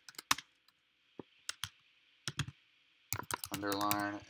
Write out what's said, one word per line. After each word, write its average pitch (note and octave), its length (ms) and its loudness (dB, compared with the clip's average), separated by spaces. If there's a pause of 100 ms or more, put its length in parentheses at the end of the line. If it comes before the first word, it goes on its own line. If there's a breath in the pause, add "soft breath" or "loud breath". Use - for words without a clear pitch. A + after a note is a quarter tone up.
(3500)
Underline, G2+ 680 2 (100)